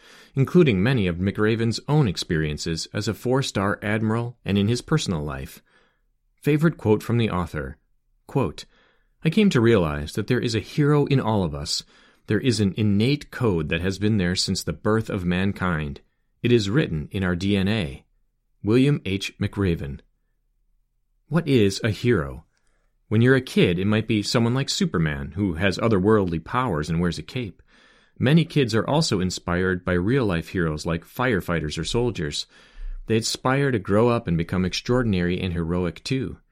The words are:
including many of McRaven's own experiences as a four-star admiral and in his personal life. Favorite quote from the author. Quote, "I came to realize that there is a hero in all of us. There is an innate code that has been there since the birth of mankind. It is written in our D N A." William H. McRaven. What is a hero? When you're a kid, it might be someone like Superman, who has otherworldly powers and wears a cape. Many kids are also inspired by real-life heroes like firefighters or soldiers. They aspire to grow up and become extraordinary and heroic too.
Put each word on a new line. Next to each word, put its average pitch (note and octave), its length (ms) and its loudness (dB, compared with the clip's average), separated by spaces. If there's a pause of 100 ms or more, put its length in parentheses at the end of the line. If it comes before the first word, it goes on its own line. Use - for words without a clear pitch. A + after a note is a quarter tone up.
(340)
including C3+ 480 4
many A#2 240 2
of E2+ 100 -2
McRaven's G#2+ 720 0
own D3 180 4
experiences D#2+ 840 -4
as G#2+ 160 -4
a G2+ 60 -2
four-star A#2+ 680 -2
admiral A2 600 -2
and G2 140 2
in G2+ 100 2
his A#2+ 140 0
personal G2 400 -2
life. C#2 400 -10 (720)
Favorite D3+ 420 0
quote G#2+ 260 2
from A#2 140 -2
the A2+ 140 0
author. D#2+ 480 -6 (500)
Quote, G#2+ 360 -4 (580)
"I D#3+ 80 0
came G3+ 200 4
to C3 100 2
realize E2 540 4
that G#2+ 120 -4
there B2 140 0
is A2+ 140 -2
a G#2 60 0
hero C#3+ 440 2
in C3+ 160 2
all A2 220 0
of D2+ 120 -2
us. D2 300 -6 (440)
There G#2+ 120 2
is A2 200 2
an G2 180 2
innate A2 520 2
code F2 380 0
that E2 140 -2
has F#2 160 -2
been G#2+ 180 0
there F2+ 200 0
since - 260 -2
the E2+ 100 -6
birth A2 380 -2
of F#2+ 140 -4
mankind. F2 760 -2 (400)
It A#2 100 0
is G#2+ 200 2
written F#2 400 -2
in F#2+ 140 -4
our F2 120 0
D G2 220 0
N F#2+ 100 0
A." F2 380 -6 (560)
William C3 420 2
H. F#2+ 340 -6
McRaven. E2+ 640 -2 (1300)
What E3 180 0
is A2 380 4
a A2+ 60 0
hero? F2 560 -2 (600)
When A2 120 2
you're C3 160 6
a B2+ 60 2
kid, A2 360 2
it F#2+ 80 -2
might G#2+ 220 0
be G#2+ 140 0
someone A#2 320 0
like C3+ 160 -4
Superman, D2+ 640 -2
who F#2+ 220 -2
has F2 220 0
otherworldly G2 680 2
powers F#2 460 -4
and E2 120 0
wears F2 180 -2
a D#2 40 -8
cape. A2 380 -10 (580)
Many D3+ 280 4
kids A#2+ 280 0
are A2 140 0
also C3+ 320 0
inspired F2+ 640 -2
by F#2 100 0
real-life F#2+ 560 0
heroes E2 360 -2
like E2 180 -4
firefighters F2 720 -2
or D#2+ 80 -4
soldiers. G2 640 -4 (600)
They A2+ 80 2
aspire C3 560 -2
to A2+ 60 2
grow G#2 300 2
up A#2 180 0
and E2+ 120 2
become F2+ 260 -2
extraordinary F#2 720 0
and F#2 140 -4
heroic E2+ 500 -4
too. C3 360 -6 (140)